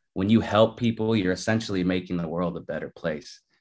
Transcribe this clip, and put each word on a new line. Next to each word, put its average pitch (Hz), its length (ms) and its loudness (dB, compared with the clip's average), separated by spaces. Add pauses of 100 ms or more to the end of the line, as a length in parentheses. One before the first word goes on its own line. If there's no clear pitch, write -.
(120)
when 95 160 0
you 110 120 6
help 110 360 2
people, 113 380 0
you're 92 180 2
essentially 104 520 -2
making 90 320 -2
the 85 120 -4
world 85 280 -4
a 82 40 -8
better 76 340 -8
place. - 460 -8 (200)